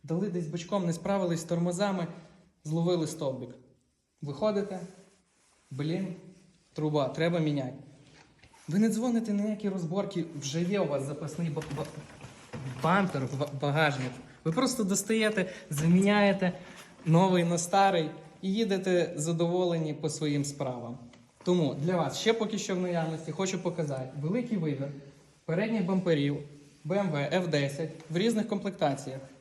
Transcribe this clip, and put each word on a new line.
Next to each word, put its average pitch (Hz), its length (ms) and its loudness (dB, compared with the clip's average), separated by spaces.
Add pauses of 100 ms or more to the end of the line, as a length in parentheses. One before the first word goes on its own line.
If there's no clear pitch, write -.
дали 185 280 -2
десь 175 160 -4
бочком, 180 400 -4
не 165 60 0
справились 180 480 0
з - 40 -10
тормозами, 175 640 0 (580)
зловили 165 420 2
стовбик. 127 440 -6 (720)
Виходите, 196 580 -2 (920)
блін, 160 440 -4 (580)
труба, 151 360 0
треба 170 300 0
міняти. 143 360 0 (920)
Ви 160 100 0
не 220 100 6
дзвоните 220 440 0
ні 202 100 0
на 214 80 0
які 208 180 -2
розборки, 180 560 -2 (160)
вже 139 220 -2
є 190 180 0
у 160 80 0
вас 139 140 0
запасний 151 480 -4
ба-, 147 120 -4 (140)
ба-, - 80 -4 (1000)
бампер 170 440 2
в 135 120 -6
ба-, 143 100 -2 (120)
багажнику. 143 540 2 (300)
Ви 160 80 0
просто 247 320 2
достаєте, 214 680 0 (200)
заміняєте 185 840 6 (540)
новий 175 380 6
на 170 140 2
старий 185 520 4 (320)
і 190 100 0
їдете 190 640 2
задоволені 170 800 0
по 151 140 -4
своїм 147 360 0
справам. 123 540 -6 (460)
Тому 175 300 4
для 165 220 0
вас 147 220 0
ще 220 140 2
поки 214 260 0
що 185 180 -2
в 180 40 0
наявності 160 520 -2
хочу 190 300 -2
показати 143 460 -4 (120)
великий 214 380 -2
вибір 143 300 -2 (560)
передніх 202 400 0
бамперів 165 520 2 (480)
Б 165 120 0
М 196 140 2
В 143 220 0
Ф 180 160 2
десять 143 420 -2 (200)
в 160 60 -2
різних 220 320 2
комплектаціях. 151 720 -2 (200)